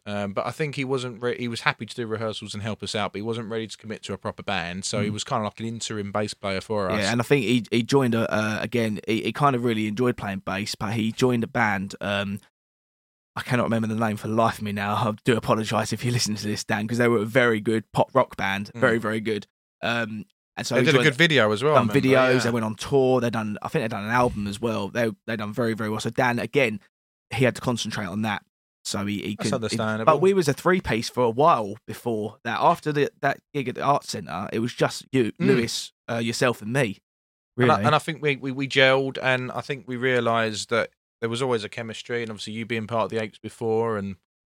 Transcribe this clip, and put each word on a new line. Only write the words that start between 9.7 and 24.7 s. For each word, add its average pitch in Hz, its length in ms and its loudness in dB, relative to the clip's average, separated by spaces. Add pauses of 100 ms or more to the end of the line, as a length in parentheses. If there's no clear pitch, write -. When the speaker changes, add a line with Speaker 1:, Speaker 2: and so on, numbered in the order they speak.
Speaker 2:
enjoyed 120 280 2
playing 98 240 -6
bass, 95 340 -4
but 107 200 -4
he 113 180 0
joined 123 320 2
a 110 40 -2
band, 101 520 -2
um, 101 400 -4 (960)
I 120 60 -4
cannot 123 220 0
remember 110 240 0
the 110 80 -4
name 110 200 0
for 104 140 -8
the 110 40 -2
life 113 260 2
of 110 40 -8
me 104 80 -4
now. 104 240 -2
I 107 180 0 (120)
do 120 100 4
apologise 110 560 0
if 117 140 -4
you 123 60 0
listen 110 240 0
to 104 120 -6
this, 107 160 -4
Dan, 107 240 -2
'cause 117 100 -2
they 120 120 4
were 117 100 4
a 104 60 0
very 113 340 4
good 110 320 0
pop - 240 2
rock - 220 2
band, 98 360 -2
Speaker 1:
Mm. 117 60 -14
Speaker 2:
very, 117 180 4
very 110 220 -2
good. 104 260 -4 (360)
Um, 110 440 -2 (300)
and - 100 -6
so 123 100 -2
Speaker 1:
They 131 60 6
Speaker 2:
he 123 40 4
Speaker 1:
did 156 100 6
a - 40 8
Speaker 2:
joined 123 80 6
Speaker 1:
good 139 80 4
video 131 360 6
as 104 100 0
well, 151 120 2
I 135 60 6
Speaker 2:
done 117 100 4
Speaker 1:
remember, 131 180 4
Speaker 2:
videos, 131 280 6
Speaker 1:
yeah. 127 40 4
Speaker 2:
they 120 120 2
went 117 140 0
on 107 100 -4
tour, 131 440 2
they 117 100 0
done, 107 320 -4
I - 60 -4
think 156 160 -2
they 110 60 -2
done 104 160 -6
an 110 60 -4
album 120 360 2
as 101 140 -8
well. 107 260 -2